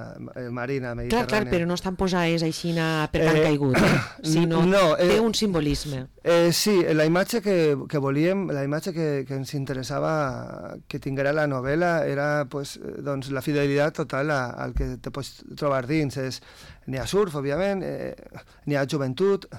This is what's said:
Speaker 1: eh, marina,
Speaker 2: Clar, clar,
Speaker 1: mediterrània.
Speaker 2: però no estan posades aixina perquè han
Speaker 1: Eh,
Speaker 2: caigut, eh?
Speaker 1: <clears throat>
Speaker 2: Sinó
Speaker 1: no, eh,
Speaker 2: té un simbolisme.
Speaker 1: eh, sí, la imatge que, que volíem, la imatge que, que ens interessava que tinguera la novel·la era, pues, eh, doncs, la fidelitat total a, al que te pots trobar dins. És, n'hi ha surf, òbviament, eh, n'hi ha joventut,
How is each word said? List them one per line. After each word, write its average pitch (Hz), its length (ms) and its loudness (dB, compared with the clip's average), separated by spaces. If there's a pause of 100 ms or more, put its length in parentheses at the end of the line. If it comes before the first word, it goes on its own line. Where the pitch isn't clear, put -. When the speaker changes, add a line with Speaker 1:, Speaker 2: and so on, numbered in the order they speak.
(360)
Speaker 1:
eh, 123 140 -8
marina, 123 420 -4
Speaker 2:
Clar, 117 160 -6
clar, 233 160 0
Speaker 1:
mediterrània. 214 260 -2
Speaker 2:
però 170 160 0
no 175 80 0
estan 180 220 -6
posades 170 480 2
aixina 160 640 -2
perquè 160 200 2
han 160 80 4
Speaker 1:
Eh, 156 40 4
Speaker 2:
caigut, 143 360 2
eh? 147 220 4 (220)
Speaker 1:
<clears throat> 160 120 0
Speaker 2:
Sinó 165 320 4
Speaker 1:
no, 185 320 4
eh, 175 160 4
Speaker 2:
té 214 60 4
un 226 140 2
simbolisme. 147 680 0 (200)
Speaker 1:
eh, 170 300 6
sí, 190 300 4 (100)
la 156 140 4
imatge 185 340 2
que, 170 380 4 (100)
que 151 100 -2
volíem, 156 520 2
la 139 140 -2
imatge 151 280 -2
que, 151 340 0
que 135 80 -6
ens 135 200 -6
interessava 135 1200 -4 (100)
que 143 140 -8
tinguera 139 320 0
la 151 140 0
novel·la 147 600 0
era, 143 440 0
pues, 143 260 -8
eh, - 240 -10
doncs, 139 300 -4
la 135 100 -4
fidelitat 143 540 2
total 143 360 -4
a, 135 200 0
al 127 240 -8
que 127 240 -4
te 123 120 -12
pots - 320 -12 (140)
trobar 135 300 0
dins. 147 320 0
És, 131 240 -6 (440)
n'hi 131 140 -4
ha 117 60 -6
surf, 185 280 0
òbviament, 160 480 0
eh, 143 300 -6 (540)
n'hi 143 100 2
ha 139 80 2
joventut, 156 640 0 (120)